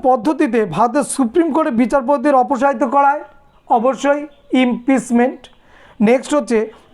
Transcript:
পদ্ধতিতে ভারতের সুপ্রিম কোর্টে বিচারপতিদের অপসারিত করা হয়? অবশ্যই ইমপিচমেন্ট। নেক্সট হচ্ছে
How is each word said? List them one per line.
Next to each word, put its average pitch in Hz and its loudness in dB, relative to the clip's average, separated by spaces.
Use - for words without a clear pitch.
পদ্ধতিতে 254 0
ভারতের 226 0
সুপ্রিম 277 0
কোর্টে 311 -2
বিচারপতিদের 262 0
অপসারিত 262 0
করা 277 2
হয়? 302 -2
অবশ্যই 269 0
ইমপিচমেন্ট। 247 0
নেক্সট 240 2
হচ্ছে 226 -2